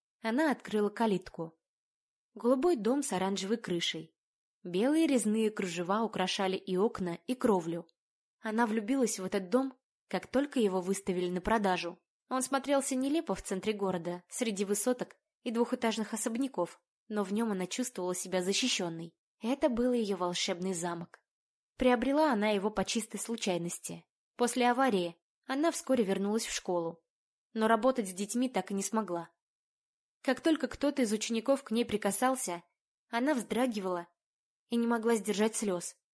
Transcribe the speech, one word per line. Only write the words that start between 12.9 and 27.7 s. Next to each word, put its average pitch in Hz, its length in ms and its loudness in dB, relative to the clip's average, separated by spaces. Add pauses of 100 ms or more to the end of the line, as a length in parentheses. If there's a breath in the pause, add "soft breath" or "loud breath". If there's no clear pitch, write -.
нелепо 277 380 0
в - 80 -6
центре 196 320 -4
города, 180 560 -4
среди 208 340 -2
высоток 208 520 -2 (260)
и 240 100 -6
двухэтажных 226 640 -2
особняков, 233 640 -4 (280)
но 208 160 -2
в 190 100 -4
нём 226 180 0
она 185 140 -2
чувствовала 180 480 -4
себя 185 300 -2
защищённой. 180 720 -2 (260)
Это 277 260 0
был 247 260 2
её 208 220 0
волшебный 180 580 -2
замок. 170 460 -6 (580)
Приобрела 262 540 4
она 214 180 2
его 202 200 2
по 196 160 0
чистой - 320 -4
случайности. 175 880 -4 (300)
После 240 340 2
аварии 220 480 2 (300)
она 294 240 2
вскоре 254 320 2
вернулась 196 420 0
в - 80 -6
школу, 170 480 -4 (520)
но 220 140 2
работать 226 400 2